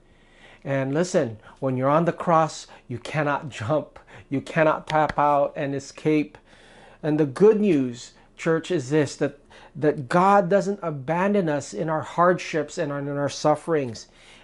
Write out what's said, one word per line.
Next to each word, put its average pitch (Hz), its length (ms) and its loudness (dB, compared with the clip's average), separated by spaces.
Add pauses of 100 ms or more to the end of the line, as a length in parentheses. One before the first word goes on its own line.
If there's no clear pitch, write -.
(640)
And 135 280 -4
listen, 151 460 -2 (220)
when 131 180 -2
you're 131 100 0
on 160 180 4
the 165 80 0
cross, 160 520 0 (220)
you 123 100 -8
cannot 147 520 -4
jump. 135 500 -4 (280)
You 135 140 -4
cannot - 460 0
tap 156 320 0
out 147 360 2
and 139 200 -4
escape. 151 600 -2 (680)
And 151 160 0
the 156 80 2
good 202 340 4
news, 135 520 0 (220)
church, 160 360 -2
is 135 180 -2
this, 147 280 2
that, 143 200 -4 (380)
that 143 340 0
God 190 400 4
doesn't 196 320 0
abandon 170 680 -2
us 147 260 -4
in 160 160 -4
our 156 120 -2
hardships 170 760 0
and 151 140 -4
in 143 180 -6
our 143 200 -2
sufferings. 147 760 -2 (360)